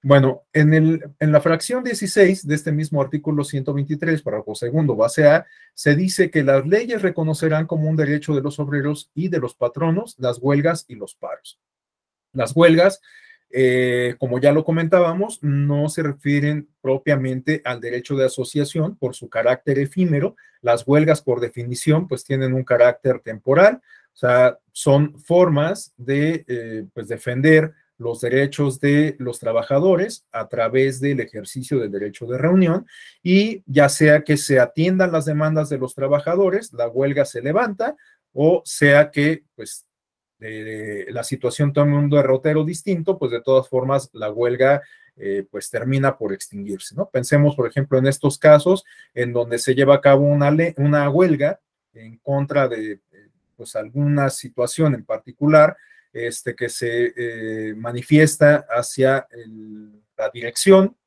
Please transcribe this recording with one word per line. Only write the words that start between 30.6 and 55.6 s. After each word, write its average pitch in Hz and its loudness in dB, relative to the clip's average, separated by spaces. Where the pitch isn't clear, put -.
del 139 -2
ejercicio 113 -8
del 104 -4
derecho 101 -8
de 123 -6
reunión, 175 0
y 196 0
ya 143 4
sea 151 4
que 147 0
se 139 0
atiendan 180 0
las 156 -2
demandas 156 -2
de 143 -6
los 131 -8
trabajadores, 180 -2
la 117 -4
huelga 135 0
se 120 -10
levanta, 220 -4
o 165 2
sea 147 4
que, 151 -2
pues, - -16
de, 110 -14
de 107 -10
la 117 -8
situación 139 -4
tome 147 2
un 147 0
derrotero 147 2
distinto, 180 -4
pues 127 -4
de 117 -6
todas 131 2
formas 131 -2
la 107 -8
huelga, 123 2
eh, 98 -6
pues 101 -10
termina 131 -2
por 104 -6
extinguirse, 98 -10
¿no? - -6
Pensemos, 143 2
por 120 -2
ejemplo, 135 -2
en 131 2
estos 139 -2
casos 156 4
en 120 -4
donde 120 -2
se 131 0
lleva 139 6
a 135 -2
cabo 139 6
una 143 2
le-, 165 0
una 143 2
huelga 165 2
en 113 -20
contra 139 -2
de, 110 -6
eh, 98 -14
pues, - -16
alguna 139 -2
situación 127 -2
en 110 -14
particular, 151 2